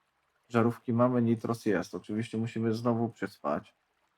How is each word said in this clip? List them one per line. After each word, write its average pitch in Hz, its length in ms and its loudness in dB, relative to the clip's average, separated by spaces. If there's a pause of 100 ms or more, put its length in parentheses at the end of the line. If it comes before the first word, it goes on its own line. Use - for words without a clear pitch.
(480)
Żarówki 117 440 0
mamy, 123 300 4
nitros 117 440 0
jest, 95 280 0
oczywiście 107 440 -6
musimy 113 360 -2
znowu 117 340 0
przespać. - 680 -6 (440)